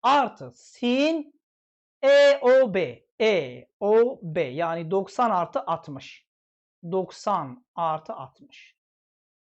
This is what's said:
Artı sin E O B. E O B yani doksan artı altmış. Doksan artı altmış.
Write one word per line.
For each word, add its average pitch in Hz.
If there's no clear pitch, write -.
Artı 240
sin 294
E 285
O 254
B. 147
E 151
O 226
B 165
yani 165
doksan 196
artı 175
altmış. -
Doksan 180
artı 160
altmış. -